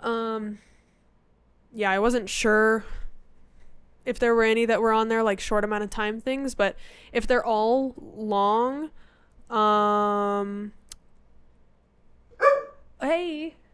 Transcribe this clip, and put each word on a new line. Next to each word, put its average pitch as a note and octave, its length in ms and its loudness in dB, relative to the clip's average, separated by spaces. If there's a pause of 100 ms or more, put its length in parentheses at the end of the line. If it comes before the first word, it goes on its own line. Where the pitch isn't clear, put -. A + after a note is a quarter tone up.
Um, A3 580 -6 (1120)
yeah, G3+ 200 -2
I G3 80 0
wasn't A3+ 280 0
sure A3 560 2 (1200)
if B3+ 140 -4
there A#3 160 2
were A3+ 80 4
any A3 220 4
that A3+ 180 2
were A3+ 100 4
on A3 160 2
there, A3+ 140 2
like, G3+ 160 0
short G#3 240 0
amount G#3 220 -2
of G3+ 60 -8
time A3 300 -4
things, C4+ 360 -4
but G3 200 0 (360)
if A#3 160 0
they're B3 180 2
all A#3+ 500 0
long, A3 960 0 (580)
um, G#3 1200 0 (2250)
hey, D#4+ 540 -4 (200)